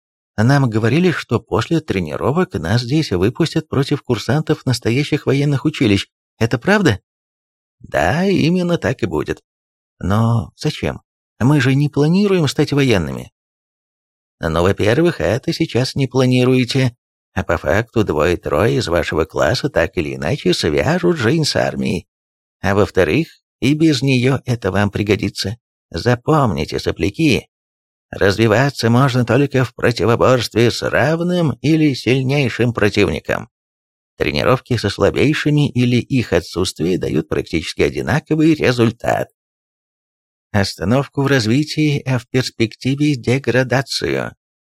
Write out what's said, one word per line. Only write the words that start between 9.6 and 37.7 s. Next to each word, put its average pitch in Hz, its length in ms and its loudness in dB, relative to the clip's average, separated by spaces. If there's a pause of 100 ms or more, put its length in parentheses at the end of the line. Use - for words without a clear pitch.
"Но 113 580 0
зачем? - 440 -6 (380)
Мы 139 220 4
же 131 120 2
не 143 160 2
планируем 175 580 2
стать - 260 -2
военными". 87 580 0 (1080)
"Ну, 82 220 -4
во-первых, 107 600 0
это 110 320 -2
сейчас 131 420 -4
не 139 120 -2
планируете, 127 880 2 (380)
а 95 80 -2
по 85 140 0
факту 104 480 0
двое-трое 85 720 0
из 101 100 -2
вашего 82 380 0
класса 73 440 -2
так - 280 -2
или 71 180 -4
иначе 95 380 -2
свяжут 160 640 0
жизнь 147 260 0
с - 140 -2
армией. 69 500 -4 (540)
А 95 140 0
во-вторых, 98 520 2 (320)
и 131 140 2
без 151 280 2
неё 131 440 2
это 117 260 -2
вам 101 180 2
пригодится. 101 680 -2 (320)
Запомните, 110 880 0
сопляки, 101 720 0 (600)
развиваться 113 800 2
можно 123 360 2
только 127 400 2
в - 100 -8
противоборстве 117 960 2
с - 100 -6
равным 165 800 0
или 156 320 2
сильнейшим 127 800 0
противником. 95 760 0 (680)
Тренировки 78 600 0
со 104 120 -2
слабейшими 143 800 2
или 123 280 2
их 120 340 -2
отсутствие 87 640 -2
дают - 300 -2
практически - 540 -4